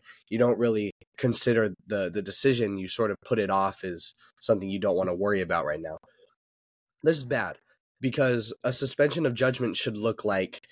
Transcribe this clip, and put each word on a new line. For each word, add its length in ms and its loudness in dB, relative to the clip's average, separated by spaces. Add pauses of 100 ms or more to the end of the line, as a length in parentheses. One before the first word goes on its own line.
(300)
You 80 -2
don't 220 4
really 320 0 (260)
consider 560 2 (140)
the, 240 -2
the 100 -4
decision. 560 0
You 100 -6
sort 220 -2
of 160 -4
put 140 0
it 100 0
off 340 0
as 300 -6 (260)
something 300 0
you 100 -2
don't 160 2
wanna 200 0
worry 260 0
about 240 0
right 160 -4
now. 160 -8 (1040)
This 160 4
is 80 -8
bad, 320 -4 (420)
because 540 0 (100)
a 80 0
suspension 540 0
of 80 2
judgment 420 0
should 220 -4
look 260 -2
like 380 0 (100)